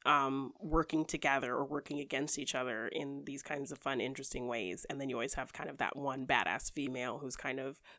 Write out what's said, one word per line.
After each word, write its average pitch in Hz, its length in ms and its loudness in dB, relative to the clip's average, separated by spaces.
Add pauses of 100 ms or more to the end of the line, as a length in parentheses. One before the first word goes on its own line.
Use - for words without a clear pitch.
um, 139 520 4
working 156 460 2
together 139 500 2
or 139 120 2
working 143 340 -4
against 143 380 0
each - 160 -2
other 120 340 0
in 139 380 -4
these 139 160 -4
kinds 143 280 -4
of 143 80 -6
fun, 135 220 0
interesting 127 480 -2
ways. 104 400 -2
And - 100 -4
then 135 120 -2
you 120 60 0
always 117 180 0
have 131 180 -4
kind 147 160 -6
of 139 80 -10
that - 200 0
one 135 300 -2
badass 113 460 4
female 127 460 -2
who's 135 180 -6
kind 135 240 -4
of 135 220 -6 (160)